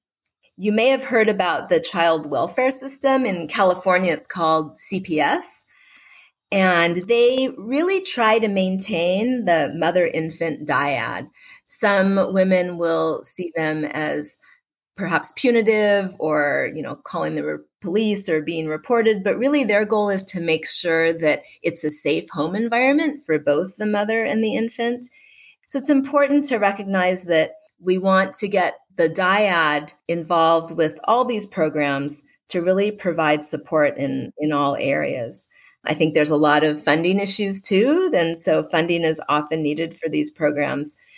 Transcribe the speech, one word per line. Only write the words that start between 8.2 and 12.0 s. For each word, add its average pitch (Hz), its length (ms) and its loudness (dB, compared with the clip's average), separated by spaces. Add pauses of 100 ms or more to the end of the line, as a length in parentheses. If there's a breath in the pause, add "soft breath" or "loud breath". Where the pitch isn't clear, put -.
to 220 80 0
maintain 190 960 0
the 165 320 2
mother-infant 165 920 -2
dyad. 127 600 -2 (360 loud breath)
Some 196 680 2